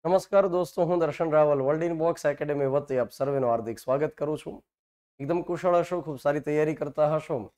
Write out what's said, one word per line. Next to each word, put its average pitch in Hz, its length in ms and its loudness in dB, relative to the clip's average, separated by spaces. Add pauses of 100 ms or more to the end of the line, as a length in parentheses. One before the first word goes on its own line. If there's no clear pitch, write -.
નમસ્કાર 190 420 2
દોસ્તો, 175 380 0
હું 175 140 2
દર્શન 160 320 0
રાવલ, 147 300 4
વર્લ્ડ 151 220 0
ઇનબોક્સ 165 420 -2
એકેડેમી 147 400 -2
વતી 139 320 0
આપ 120 140 0
સર્વેનું 135 380 0
હાર્દિક 117 300 -2
સ્વાગત 139 380 -2
કરું 151 200 -4
છું. - 260 -14 (560)
એકદમ 165 220 -2
કુશળ 175 340 0
હશો, 175 260 0
ખૂબ 147 180 -10
સારી 143 200 0
તૈયારી 151 340 0
કરતા 151 420 0
હશો 139 420 -6